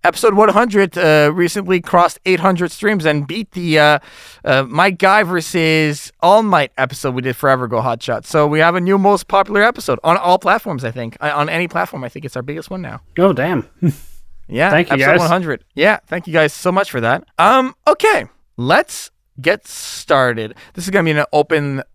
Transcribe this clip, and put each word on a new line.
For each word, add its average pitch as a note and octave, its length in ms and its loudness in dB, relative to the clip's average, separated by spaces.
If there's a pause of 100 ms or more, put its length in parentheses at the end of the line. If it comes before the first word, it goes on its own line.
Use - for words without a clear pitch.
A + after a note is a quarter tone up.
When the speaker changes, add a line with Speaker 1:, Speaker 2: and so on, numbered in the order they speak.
Speaker 1:
Episode G#3 300 2
one G#3 160 4
hundred, G3+ 480 0
uh, D3+ 340 4
recently F3+ 480 -2
crossed F3 460 2
eight F#3 140 0
hundred F3+ 320 0
streams G3+ 340 -2
and D3 200 0
beat G3 260 -10
the, E3+ 260 0
uh, D3 200 4 (460)
uh, C3+ 240 0
Mike E3+ 300 0
Guy G3 240 4
versus D#3+ 1000 -2
All G3+ 220 4
Might E3+ 340 0
episode B2+ 380 -4
we B2+ 80 -6
did B2+ 140 -4
forever C3 300 0
ago, A2+ 140 -2
Hot A#2+ 220 -4
Shot. A2+ 240 -6
So D3+ 200 2
we D3 120 0
have E3+ 160 2
a F#3 60 -2
new F#3+ 180 2
most G3 300 2
popular G3+ 340 2
episode G#3+ 420 0
on E3+ 140 2
all F3+ 200 2
platforms, F3 460 -2
I A2+ 60 -4
think. A#2 300 -12
Uh, D3 140 -4
on D3 140 -2
any E3 200 -4
platform, E3+ 360 -6
I A#2+ 60 -10
think D#3 160 -16
it's - 100 -12
our B2+ 60 -8
biggest D3 260 -12
one F#3+ 140 -10
now. A#2 180 -14 (180)
Speaker 2:
Oh, F#3 140 4
damn. C#3 340 -2 (140)
<laughs> D#3 120 2 (560)
Speaker 1:
Yeah, D#3 220 0
Speaker 2:
Thank E3 180 2
you, C#3 60 0
Speaker 1:
episode C3+ 180 2
Speaker 2:
guys. F3 80 4
Speaker 1:
one E3 80 2
hundred. E3+ 360 -2 (100)
Yeah, F#3 340 2
thank E3+ 180 -8
you D#3+ 60 -10
guys D#3 200 2
so F3+ 200 -4
much F#3+ 180 -2
for B2+ 100 -6
that. A#2 240 -2 (140)
Um, B3+ 360 2 (120)
okay, G4 380 2 (320)
let's D3+ 540 -2 (300)
get F3 260 -2
started. A#2+ 880 -2 (180)
This E3+ 100 -12
is F#3+ 60 -8
gonna F#3 140 2
be D#3 140 0
an D3 140 0
open D3 500 0 (120)